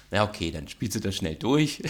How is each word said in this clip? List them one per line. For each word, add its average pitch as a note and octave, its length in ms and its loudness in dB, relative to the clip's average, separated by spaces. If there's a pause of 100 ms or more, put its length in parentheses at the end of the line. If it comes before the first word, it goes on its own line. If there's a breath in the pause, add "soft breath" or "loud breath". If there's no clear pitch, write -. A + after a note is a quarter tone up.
(120)
Na G2+ 120 4
okay, F2+ 260 -2
dann D#2 180 -6
spielst G#2+ 280 -4
du A2+ 40 -2
das G2 160 0
schnell D#2+ 200 -2
durch, D3 540 2